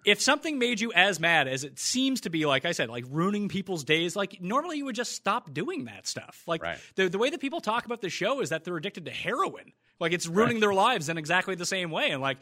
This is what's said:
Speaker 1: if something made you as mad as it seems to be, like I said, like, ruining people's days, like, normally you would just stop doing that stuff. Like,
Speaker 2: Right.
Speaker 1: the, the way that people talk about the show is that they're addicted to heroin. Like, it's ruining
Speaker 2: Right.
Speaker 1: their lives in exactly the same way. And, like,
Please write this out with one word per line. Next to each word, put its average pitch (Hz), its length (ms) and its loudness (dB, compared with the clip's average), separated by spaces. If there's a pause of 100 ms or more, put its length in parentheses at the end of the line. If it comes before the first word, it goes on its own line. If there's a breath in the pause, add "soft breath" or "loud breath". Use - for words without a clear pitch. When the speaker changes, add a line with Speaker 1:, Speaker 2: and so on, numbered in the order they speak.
Speaker 1:
if 202 160 6
something 294 380 0
made 240 220 2
you 226 140 -2
as 180 260 4
mad 160 260 4
as 131 160 -2
it 135 160 -12
seems 262 440 0
to 196 80 -4
be, 160 140 0
like 135 200 4
I 170 80 2
said, 139 160 0
like, 120 200 -6
ruining 190 400 0
people's 180 360 -4
days, 165 320 2
like, 190 240 -4
normally 294 380 -2
you 285 80 -6
would 240 100 -6
just 240 160 -4
stop 196 400 -2
doing 247 320 -4
that 101 240 -14
stuff. - 380 -10
Like, 165 160 -2
Speaker 2:
Right. 85 160 -4 (180 loud breath)
Speaker 1:
the, 190 120 4
the 185 100 -2
way 247 120 2
that 320 100 -6
people 311 200 -4
talk 226 240 -2
about 233 160 -8
the 185 100 -4
show 254 300 0
is 165 80 -2
that 156 160 -4
they're 180 120 -6
addicted 170 280 -8
to 131 80 -10
heroin. 254 600 -4 (280)
Like, 170 120 0
it's 170 140 -2
ruining 220 300 4
Speaker 2:
Right. 220 60 0
Speaker 1:
their 202 120 4
lives 196 340 4
in 165 100 -2
exactly 175 360 2
the 175 120 -6
same 180 260 -2
way. 254 180 0
And, 139 100 -2
like, 135 220 -2